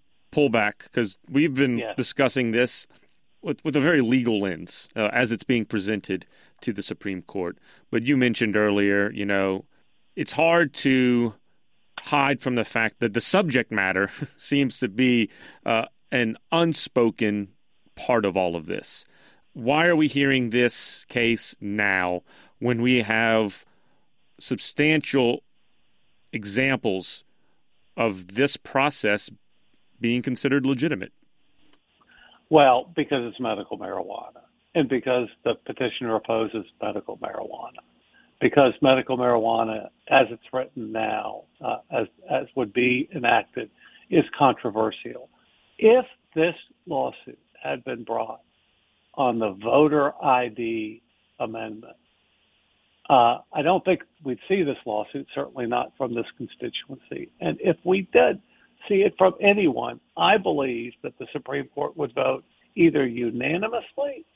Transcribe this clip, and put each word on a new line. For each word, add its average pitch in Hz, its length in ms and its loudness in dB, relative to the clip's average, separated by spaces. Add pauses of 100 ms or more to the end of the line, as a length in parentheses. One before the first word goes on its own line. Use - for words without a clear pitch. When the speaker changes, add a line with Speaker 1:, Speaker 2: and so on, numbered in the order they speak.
(320)
Speaker 1:
pull 147 180 4
back 107 440 0
'cause 110 240 -2 (120)
we've 143 260 2
been 127 240 2
Speaker 2:
Yes. 113 180 -8
Speaker 1:
discussing 127 540 0
this 120 360 0 (540)
with, 160 240 -8
with 151 100 -2
a 147 60 2
very 151 200 4
legal 117 380 2
lens, 87 560 -6
uh, 107 160 0
as 120 200 0
it's 117 120 -4
being 120 220 0
presented 98 600 -4 (360)
to 113 120 -4
the 98 100 -8
Supreme 95 380 -8
Court. 90 360 -8 (340)
But 117 120 0
you 135 140 2
mentioned 117 380 2
earlier, 101 560 2
you 101 140 -6
know, 98 400 -2 (500)
it's - 180 -8
hard 165 420 2
to 123 600 2 (640)
hide 139 420 0
from 127 140 -2
the 113 100 0
fact 113 340 -2
that 113 140 -2
the 113 80 -2
subject 156 500 0
matter 95 380 0 (140)
<laughs> - 140 -16
seems 139 420 -2
to 127 80 -2
be, 117 420 2 (360)
uh, 113 200 2 (260)
an 117 260 0 (140)
unspoken 117 960 0 (460)
part 113 300 0
of 90 100 0
all 90 200 0
of 80 100 -8
this. - 400 -10 (480)
Why 143 320 0
are 175 100 4
we 156 120 4
hearing 135 420 0
this - 560 0
case 117 560 0
now 98 640 0 (360)
when 117 220 0
we 123 200 4
have 110 640 0 (760)
substantial 143 1040 0 (880)
examples 107 920 -2 (720)
of 95 400 -4
this 139 220 0
process 135 720 -2 (720)
being 120 220 0
considered 131 440 -2
legitimate? 131 480 -4 (1400)
Speaker 2:
Well, 135 460 6
because 139 300 -2
it's 113 140 -10
medical 110 400 -6
marijuana 95 640 -10 (320)
and 151 120 2
because 123 420 -2 (140)
the 113 120 0 (100)
petitioner 113 500 -4
opposes 113 500 -2 (160)
medical 104 360 -8
marijuana, - 600 -10 (680)
because 139 280 6 (180)
medical 131 260 2
marijuana, 113 600 0 (400)
as 127 100 6
it's 117 240 -16
written 127 380 -6
now, 107 360 -4 (400)
uh, 113 120 -4 (200)
as, 110 80 -2 (220)
as 135 160 -2 (100)
would 120 180 -2
be 123 180 2 (240)
enacted, 120 520 0 (440)
is 151 140 2 (120)
controversial. 120 920 0 (500)
If 233 260 6 (300)
this 160 220 0 (280)
lawsuit 131 540 -6 (280)
had 135 160 -6
been 120 200 -8
brought 113 380 -6 (720)
on 120 240 2
the 104 140 0 (180)
voter 143 360 6 (160)
I 123 260 2
D 113 520 -6 (380)
amendment, 110 600 -10 (1080)
uh, 120 260 6 (240)
I - 40 0
don't 175 200 2
think 180 180 0 (220)
we'd 127 240 -8
see 190 160 2
this 139 220 -4
lawsuit, 110 480 -6
certainly 135 340 -6 (100)
not 127 100 -2 (100)
from 123 160 -4
this 117 240 -6
constituency. - 840 -12 (180)
And 156 160 -4 (140)
if 165 120 0
we 185 140 2 (160)
did 247 200 6 (540)
see 196 200 2
it - 100 -2
from 190 160 6 (200)
anyone, 123 460 0 (340)
I 220 40 4
believe 135 540 -2 (120)
that - 160 -12
the 127 120 -12
Supreme 135 420 -8
Court - 240 -6
would 143 160 -6
vote 131 300 -2 (320)
either 147 320 4
unanimously 160 1080 -4 (200)